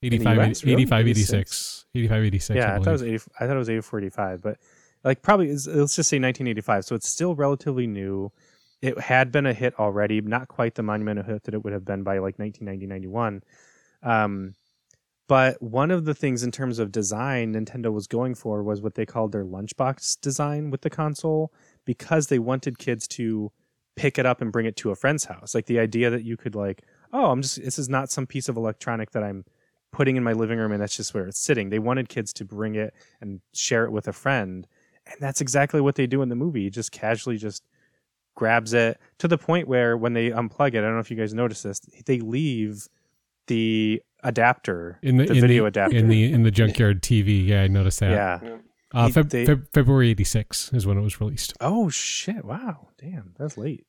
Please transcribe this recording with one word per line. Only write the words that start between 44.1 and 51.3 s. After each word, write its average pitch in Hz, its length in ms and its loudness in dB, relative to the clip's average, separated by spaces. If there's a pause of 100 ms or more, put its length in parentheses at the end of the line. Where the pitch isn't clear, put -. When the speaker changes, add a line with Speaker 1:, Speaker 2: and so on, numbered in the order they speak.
Speaker 2:
adapter, 113 800 0
Speaker 1:
In 127 160 4
the, 131 80 6
Speaker 2:
the 196 80 2
Speaker 1:
in 127 60 8
Speaker 2:
video 120 240 8
Speaker 1:
the, 104 40 4
Speaker 2:
adapter. 101 280 2
Speaker 1:
in 113 120 6
the, 113 240 6
in 120 120 6
the 110 80 6
junkyard 104 500 4
T 113 200 4
V. 98 200 4
Yeah, 98 200 4
I 98 60 4
noticed 98 320 4
that. 98 120 4
Speaker 2:
Yeah. 92 300 2
Speaker 3:
Yeah. - 140 -12 (380)
Speaker 1:
Uh, 117 140 6
Speaker 2:
He, 127 40 2
Speaker 1:
Feb-, 147 180 4
Speaker 2:
they 120 160 0
Speaker 1:
Feb-, 139 260 4
February 131 380 6
eighty-six - 600 0
is 113 140 0
when 98 100 2
it 101 60 2
was 104 180 -2
released. - 400 -4